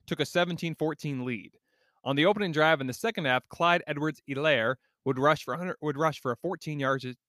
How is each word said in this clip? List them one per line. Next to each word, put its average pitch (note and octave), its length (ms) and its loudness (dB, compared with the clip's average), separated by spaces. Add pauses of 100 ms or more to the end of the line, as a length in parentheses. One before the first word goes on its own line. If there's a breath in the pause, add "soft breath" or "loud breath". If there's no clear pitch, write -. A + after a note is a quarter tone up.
took - 120 -4
a C#3+ 60 -2
seventeen F3 480 -2
fourteen D3 520 -4
lead. A#2 260 -8 (520)
On C3+ 120 -2
the D3+ 100 6
opening G3+ 260 2
drive D#3 280 4
in C3+ 80 -4
the B2 60 -2
second G#3 320 -4
half, B2+ 240 2
Clyde E3+ 380 2
Edwards-Helaire C#3+ 880 0 (280)
would C3 160 -2
rush D3 240 4
for B2+ 120 -6
a - 20 -6
hundred, F3+ 240 -6
would D3 160 -4
rush D#3 240 0
for B2+ 100 -2
a A2+ 60 -4
fourteen E3 420 -6
yards C3+ 260 0 (240)